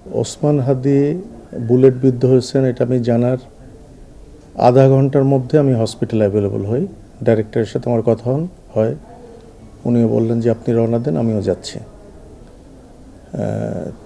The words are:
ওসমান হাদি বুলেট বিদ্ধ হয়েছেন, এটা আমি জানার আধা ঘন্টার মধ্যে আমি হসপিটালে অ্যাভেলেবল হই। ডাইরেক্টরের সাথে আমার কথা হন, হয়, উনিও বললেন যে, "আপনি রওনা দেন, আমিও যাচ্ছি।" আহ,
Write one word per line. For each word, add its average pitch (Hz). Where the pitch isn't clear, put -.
ওসমান 147
হাদি 139
বুলেট 127
বিদ্ধ 127
হয়েছেন, 131
এটা 123
আমি 123
জানার 120
আধা 127
ঘন্টার 135
মধ্যে 135
আমি 139
হসপিটালে 113
অ্যাভেলেবল 101
হই। 127
ডাইরেক্টরের 107
সাথে 120
আমার 117
কথা 117
হন, 156
হয়, 110
উনিও 120
বললেন 113
যে, 117
"আপনি 113
রওনা 113
দেন, 147
আমিও 113
যাচ্ছি।" -
আহ, -